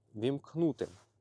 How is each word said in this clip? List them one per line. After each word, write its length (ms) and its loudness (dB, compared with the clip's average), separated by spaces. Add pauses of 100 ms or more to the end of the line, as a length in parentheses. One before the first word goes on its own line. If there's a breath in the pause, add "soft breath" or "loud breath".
(140)
вімкнути. 760 0 (320)